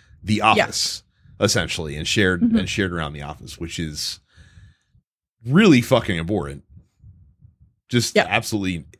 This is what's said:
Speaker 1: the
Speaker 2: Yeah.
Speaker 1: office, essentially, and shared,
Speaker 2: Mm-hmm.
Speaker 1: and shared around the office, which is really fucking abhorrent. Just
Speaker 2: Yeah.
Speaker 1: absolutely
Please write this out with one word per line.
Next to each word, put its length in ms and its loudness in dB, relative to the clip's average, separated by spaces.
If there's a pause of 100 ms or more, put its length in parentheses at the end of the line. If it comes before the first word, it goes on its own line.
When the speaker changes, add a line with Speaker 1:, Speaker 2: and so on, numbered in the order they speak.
(220)
Speaker 1:
the 140 -2
Speaker 2:
Yeah. 120 2
Speaker 1:
office, 560 0 (360)
essentially, 560 -2
and 100 -8
shared, 360 2
Speaker 2:
Mm-hmm. 160 2
Speaker 1:
and 120 -2
shared 220 -2
around 220 -6
the 80 -12
office, 360 -14
which 220 -10
is 400 -8 (1300)
really 340 6
fucking 400 2
abhorrent. 460 -4 (1200)
Just 260 0
Speaker 2:
Yeah. 140 2
Speaker 1:
absolutely 580 -2 (140)